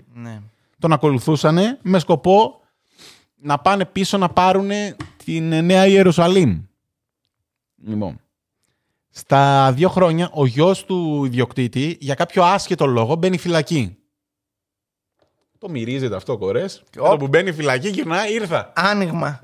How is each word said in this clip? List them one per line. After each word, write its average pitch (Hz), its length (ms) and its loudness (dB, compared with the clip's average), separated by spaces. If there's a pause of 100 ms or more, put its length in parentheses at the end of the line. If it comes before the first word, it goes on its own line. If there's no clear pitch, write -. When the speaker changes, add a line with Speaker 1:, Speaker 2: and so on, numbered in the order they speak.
(140)
Speaker 1:
Ναι. 117 260 -16 (400)
Speaker 2:
Τον 165 140 0
ακολουθούσανε 156 880 0
με 185 180 2
σκοπό 185 600 2 (760)
να 143 240 -4
πάνε 190 260 0
πίσω 190 320 -4
να 185 120 0
πάρουνε 196 640 0 (300)
την, 160 260 -4
ε, 160 100 0
Νέα 185 260 4
Ιερουσαλήμ. 180 720 4 (1200)
Λοιπόν, 104 340 -8 (920)
στα 139 640 2
δύο 165 160 0
χρόνια, 175 440 0
ο 147 120 0
γιος 151 400 0
του 160 400 -2
ιδιοκτήτη, 127 760 -4
για 139 160 -6
κάποιο 175 280 0
άσχετο 175 420 0
λόγο, 120 300 0
μπαίνει 180 220 0
φυλακή. 156 600 -2 (1600)
Το 202 120 -16
μυρίζεται 127 460 -6
αυτό, 117 220 -8
Κορές. 107 520 -4
Speaker 1:
Και - 120 -18
Speaker 2:
Με 143 60 2
το 180 60 4
Speaker 1:
οπ. 151 60 -2
Speaker 2:
που 139 80 -4
μπαίνει 170 240 0
φυλακή, 147 380 -2
γυρνά, 196 400 -4
«Ήρθα». 175 460 -4
Speaker 1:
Άνοιγμα. 165 680 -2